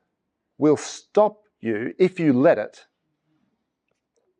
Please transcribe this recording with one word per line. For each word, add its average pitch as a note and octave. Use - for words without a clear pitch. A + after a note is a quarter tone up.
will C#3+
stop -
you A2
if F#3
you D#3
let C3
it. -